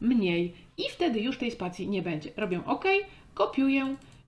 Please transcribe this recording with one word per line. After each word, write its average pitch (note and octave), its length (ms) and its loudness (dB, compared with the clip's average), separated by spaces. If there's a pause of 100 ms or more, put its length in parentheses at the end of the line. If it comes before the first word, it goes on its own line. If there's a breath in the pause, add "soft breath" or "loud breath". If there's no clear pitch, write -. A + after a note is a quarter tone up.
mniej F3+ 520 2 (240 loud breath)
i F4+ 120 -4
wtedy C#4 300 0
już B3+ 180 -2
tej A#3 140 -2
spacji F3+ 380 -6
nie G3 120 0
będzie. D#3 360 -6
Robię F3+ 280 -2
OK, - 200 -2 (480 loud breath)
kopiuję C4+ 640 2 (320 loud breath)